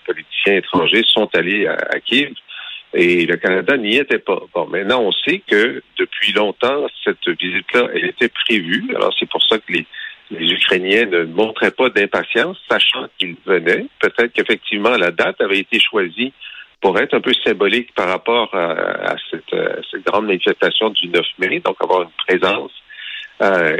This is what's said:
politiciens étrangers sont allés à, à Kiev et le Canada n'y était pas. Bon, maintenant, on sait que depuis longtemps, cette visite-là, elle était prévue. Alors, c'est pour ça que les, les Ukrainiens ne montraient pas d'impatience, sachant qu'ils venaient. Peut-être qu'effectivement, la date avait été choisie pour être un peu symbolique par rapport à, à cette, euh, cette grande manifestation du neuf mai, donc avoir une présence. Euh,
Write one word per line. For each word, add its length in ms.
politiciens 520
étrangers 500
sont 260
allés 320
à, 60
à 260
Kiev 320
et 320
le 100
Canada 400
n'y 200
était 240
pas. 200
Bon, 140
maintenant, 340
on 100
sait 380
que 320
depuis 340
longtemps, 540
cette 220
visite-là, 520
elle 120
était 260
prévue. 380
Alors, 240
c'est 100
pour 140
ça 160
que 140
les, 140
les 220
Ukrainiens 540
ne 180
montraient 480
pas 180
d'impatience, 640
sachant 380
qu'ils 180
venaient. 400
Peut-être 320
qu'effectivement, 640
la 140
date 300
avait 180
été 220
choisie 520
pour 180
être 160
un 60
peu 120
symbolique 500
par 140
rapport 460
à, 160
à 40
cette, 220
euh, 220
cette 140
grande 220
manifestation 640
du 180
neuf 180
mai, 220
donc 200
avoir 220
une 60
présence. 440
Euh, 380